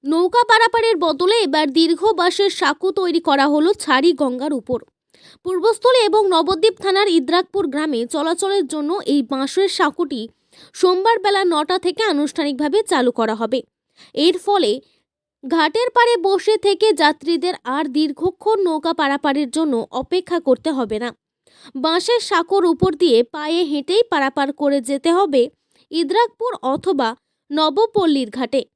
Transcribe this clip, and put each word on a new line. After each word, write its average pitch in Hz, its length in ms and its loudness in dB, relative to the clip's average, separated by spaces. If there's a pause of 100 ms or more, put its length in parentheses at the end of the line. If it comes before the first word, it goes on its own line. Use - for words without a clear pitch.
নৌকা 359 420 2
পারাপারের 453 480 4
বদলে 349 440 0
এবার 311 300 0
দীর্ঘ 330 420 2
বাঁশের 370 380 0
সাঁকো 302 400 -2
তৈরি 349 300 -2
করা 277 260 2
হলো 302 280 2
ছাড়ি 302 380 2
গঙ্গার 254 400 -2
উপর। 247 300 -6 (640)
পূর্বস্থলী 427 600 2
এবং 415 220 2
নবদ্বীপ 359 500 2
থানার 392 300 0
ইদ্রাকপুর 339 580 0
গ্রামে 277 400 -4
চলাচলের 330 600 -2
জন্য 302 400 -4
এই 285 160 2
বাঁশের 269 460 -2
সাঁকোটি 294 600 -4 (440)
সোমবার 381 460 2
বেলা 392 260 0
নটা 339 340 0
থেকে 359 240 -4
আনুষ্ঠানিকভাবে 294 800 0
চালু 254 300 0
করা 220 220 -2
হবে। 226 280 -4 (520)
এর 349 240 2
ফলে 359 420 0 (680)
ঘাটের 320 480 0
পাড়ে 480 220 4
বসে 392 400 0
থেকে 415 360 2
যাত্রীদের 311 600 0 (100)
আর 285 240 -2
দীর্ঘক্ষণ 320 760 -2
নৌকা 330 300 -2
পারাপারের 285 580 -2
জন্য 285 400 -2
অপেক্ষা 349 500 -4
করতে 269 300 0
হবে 226 280 -4
না। 233 160 -8 (640)
বাঁশের 349 440 0
সাঁকোর 370 440 0
উপর 359 300 0
দিয়ে 262 280 2
পায়ে 311 400 -4
হেঁটেই 302 480 0
পারাপার 277 420 -2
করে 285 280 0
যেতে 277 320 -2
হবে 302 380 2 (400)
ইদ্রাকপুর 440 720 -2
অথবা 269 540 -2 (360)
নবপল্লীর 311 800 0
ঘাটে। 247 340 -4 (120)